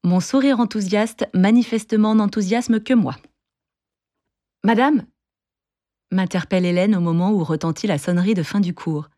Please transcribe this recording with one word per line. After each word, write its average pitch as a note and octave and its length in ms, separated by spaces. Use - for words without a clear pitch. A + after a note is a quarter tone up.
Mon F3+ 180
sourire C4+ 380
enthousiaste, G#3+ 760
manifestement G#3+ 800
n'enthousiasme G#3+ 680
que B3+ 140
moi. E3+ 220
Madame, A#3 420
m'interpelle F#3 560
Hélène F#3 300
au F3 40
moment E3+ 300
où F#3+ 140
retentit D#3+ 420
la D#3+ 120
sonnerie F3+ 360
de E3+ 80
fin G3+ 180
du F3+ 140
cours. D3+ 440